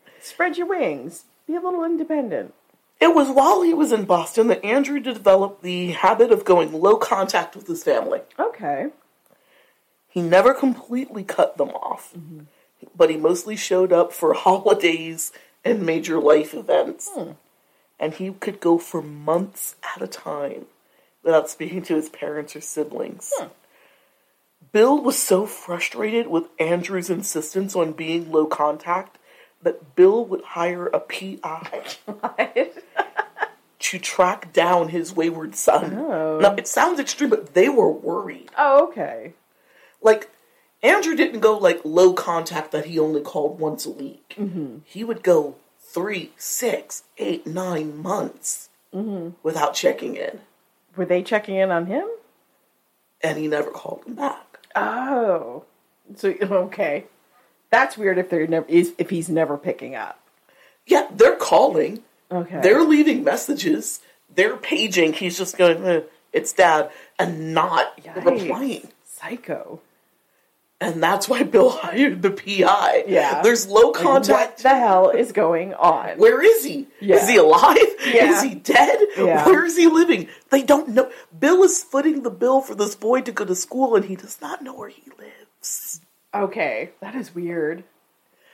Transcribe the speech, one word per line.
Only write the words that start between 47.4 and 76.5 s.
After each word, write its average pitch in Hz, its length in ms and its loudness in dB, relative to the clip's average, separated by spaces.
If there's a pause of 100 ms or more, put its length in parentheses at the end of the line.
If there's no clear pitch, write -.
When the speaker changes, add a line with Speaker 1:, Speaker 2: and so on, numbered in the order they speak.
Speaker 2:
nine 160 560 -6
months - 680 -8 (260)
Speaker 1:
Mm-hmm. 185 480 -8
Speaker 2:
without 156 300 -2
checking - 420 -4
in. - 240 -10 (560)
Speaker 1:
Were 185 100 -4
they 180 160 0
checking 208 340 -4
in 190 160 0
on 170 140 -2
him? 262 200 -6 (1160)
Speaker 2:
And 156 160 -4
he 156 100 -6
never 147 240 -4
called - 340 -14
them 240 100 -16
back. - 440 -10 (160)
Speaker 1:
Oh. 214 880 -2 (520)
So, 196 260 -2
okay. 180 640 -2 (640)
That's 269 280 0
weird 196 200 0
if 180 120 -4
they're 160 180 -2
never, 165 200 -2
is, 170 300 4
if 175 120 -4
he's 170 200 -6
never 156 280 0
picking 131 380 -10
up. 107 240 -12 (640)
Speaker 2:
Yeah, - 260 2
they're 214 260 6
calling. 180 640 0 (280)
Speaker 1:
Okay. 175 300 -6
Speaker 2:
They're 254 220 6
leaving 302 400 4
messages. - 760 -2 (340)
They're 220 240 0
paging. 180 560 0
He's 175 240 -6
just 180 200 -8
going, 170 280 4
"Eh, 170 160 2 (320)
it's 156 200 -2
Dad," 160 360 4 (300)
and 160 340 -4
not - 480 0
Speaker 1:
Yikes. 180 240 -10
Speaker 2:
replying. 233 640 -2 (160)
Speaker 1:
Psycho. - 760 -14 (1000)
Speaker 2:
And 165 220 -6
that's 196 260 0
why 247 140 0
Bill 233 260 6
<laughs> - 140 -4
hired 226 400 0
the 196 80 2
P 196 340 -2
I. 190 420 2
Speaker 1:
Yeah. 160 360 0
Speaker 2:
There's 220 240 2
low 208 240 6
Speaker 1:
Like, - 100 -4
Speaker 2:
contact. 269 480 4
Speaker 1:
what - 140 -18
the 262 60 6
hell 196 420 6
is - 200 0
going 175 440 0
on? 143 420 2
Speaker 2:
Where 247 240 6
is 453 240 6